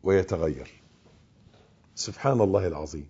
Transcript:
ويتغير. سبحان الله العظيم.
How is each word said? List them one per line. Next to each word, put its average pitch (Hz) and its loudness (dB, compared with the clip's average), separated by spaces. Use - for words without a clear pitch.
ويتغير. 82 0
سبحان 123 0
الله 98 4
العظيم. 76 -8